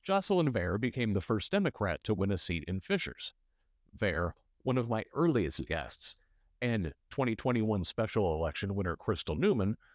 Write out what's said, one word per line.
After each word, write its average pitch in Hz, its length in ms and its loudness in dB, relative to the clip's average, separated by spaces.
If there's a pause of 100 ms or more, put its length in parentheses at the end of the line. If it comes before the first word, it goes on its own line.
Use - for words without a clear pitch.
Jocelyn 190 480 2
Vare 92 280 0
became 117 340 0
the 95 80 2
first - 320 0
Democrat 123 520 0
to 107 100 0
win 98 180 2
a 90 60 0
seat 85 280 -2
in 92 140 -4
Fishers. - 540 -4 (600)
Vare, 87 400 0 (280)
one 127 160 2
of 117 100 0
my 110 160 0 (100)
earliest 127 520 2
guests, - 500 -6 (440)
and 113 320 0 (160)
twenty 123 280 0
twenty-one 110 480 2
special 104 500 0
election 82 400 -2
winner 90 220 -2
Crystal - 400 -4
Newman, 117 400 2 (180)